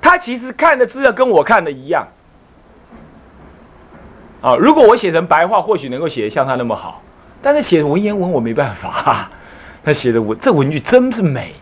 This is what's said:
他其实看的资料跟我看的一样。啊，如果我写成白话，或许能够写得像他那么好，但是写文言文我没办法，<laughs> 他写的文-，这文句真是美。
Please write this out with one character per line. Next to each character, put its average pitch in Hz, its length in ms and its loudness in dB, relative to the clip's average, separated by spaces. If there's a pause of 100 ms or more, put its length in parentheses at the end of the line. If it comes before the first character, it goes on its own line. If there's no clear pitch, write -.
他 359 160 4
其 254 200 -8
实 247 160 -12
看 294 260 2
的 247 60 4
资 269 160 -10
料 262 100 2
跟 254 160 0
我 170 160 4
看 196 200 2
的 160 60 -6
一 135 180 -12
样。 143 200 -2 (2250)
啊， 123 160 2
如 226 180 4
果 302 80 4
我 240 140 8
写 202 160 -2
成 165 160 0
白 165 180 4
话， 196 160 0
或 208 140 -2
许 135 140 -8
能 127 100 -8
够 165 80 -4
写 123 160 -4
得 107 60 -2
像 131 180 -2
他 131 80 -2
那 123 80 -4
么 113 100 -4
好， 92 280 -12 (400)
但 277 120 2
是 294 80 2
写 160 220 0
文 151 180 0
言 208 160 -4
文 180 140 -4
我 147 80 0
没 113 140 -4
办 127 200 -2
法， - 560 -4 (260)
<laughs> - 280 -20
他 151 80 -2
写 131 200 -2
的 113 100 0
文-， 110 180 -4
这 254 140 2
文 143 180 2
句 151 80 -4
真 254 320 2
是 226 100 -4
美。 131 400 -2